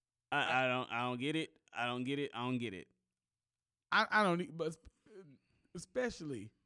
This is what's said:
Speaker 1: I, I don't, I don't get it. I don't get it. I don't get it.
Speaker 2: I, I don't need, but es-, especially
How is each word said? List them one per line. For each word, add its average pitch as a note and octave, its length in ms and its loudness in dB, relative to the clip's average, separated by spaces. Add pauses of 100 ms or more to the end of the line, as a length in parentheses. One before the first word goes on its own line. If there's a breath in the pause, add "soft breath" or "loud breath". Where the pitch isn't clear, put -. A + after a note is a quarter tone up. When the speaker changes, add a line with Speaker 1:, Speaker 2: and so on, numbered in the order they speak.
(320)
Speaker 1:
I, C3 340 4
I - 20 4
don't, B2+ 240 0
I A#2 120 -2
don't B2 160 -2
get D3 160 0
it. D#3+ 140 -2 (280)
I A#2 80 0
don't B2 180 -2
get C#3 160 -2
it. C#3+ 140 -4
I A#2+ 100 -6
don't B2+ 140 0
get A2+ 160 -4
it. F2+ 140 -12 (1040)
Speaker 2:
I, G#3 200 4
I G#3+ 120 6
don't F3 160 4
need, E3 180 -6
but D#3+ 100 -2
es-, E3 100 -6 (1000)
especially D#3+ 720 -6 (160)